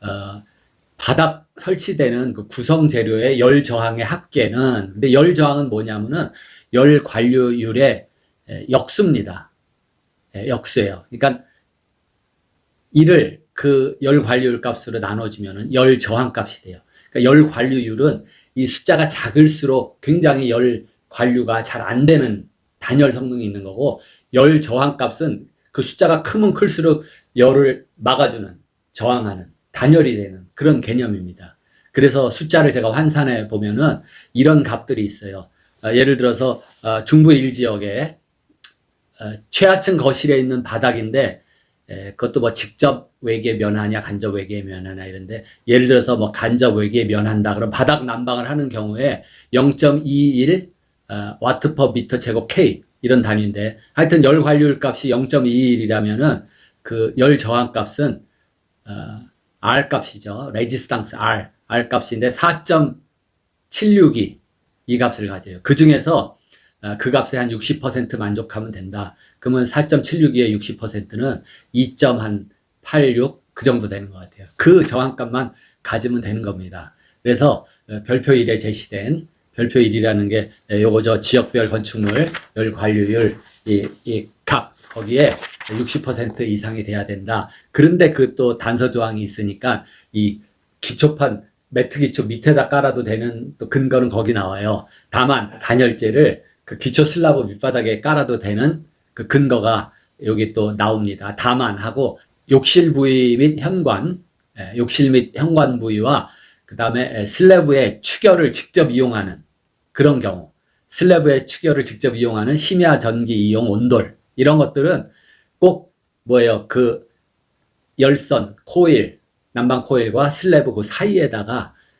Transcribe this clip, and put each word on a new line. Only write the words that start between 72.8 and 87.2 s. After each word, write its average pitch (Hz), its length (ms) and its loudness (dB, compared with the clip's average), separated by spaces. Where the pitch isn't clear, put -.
팔육 139 640 0
그 - 120 -14
정도 117 220 0
되는 98 220 -12
것 95 80 -20
같아요. 92 300 -20
그 170 280 6
저항값만 123 680 -6
가지면 120 380 -4
되는 104 200 -6
겁니다. 92 540 -12
그래서, 120 440 2
어, 104 160 -12
별표 123 300 0
일에 117 240 2
제시된 107 680 -8
별표 120 260 0
일이라는 107 500 2
게, 107 220 -2
에, 104 100 0
요거 110 200 2
저 107 200 0
지역별 117 480 0
건축물 107 580 -2
열 110 160 -4
관리율 107 640 0
이, 101 220 0
이 113 220 -8
값, - 280 -4
거기에 117 460 0
육십 120 320 -6
퍼센트 117 400 -6
이상이 110 400 -6
돼야 104 220 -6
된다. 104 440 -6